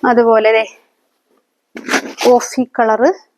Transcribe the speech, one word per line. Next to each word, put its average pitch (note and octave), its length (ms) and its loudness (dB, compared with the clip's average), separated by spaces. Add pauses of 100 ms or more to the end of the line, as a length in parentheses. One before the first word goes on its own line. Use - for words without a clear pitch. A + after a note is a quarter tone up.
(120)
അതുപോലെ A3+ 400 2
ദേ A3 120 0 (1600)
കോഫി B3 380 0
കളറ് A#3 500 0 (240)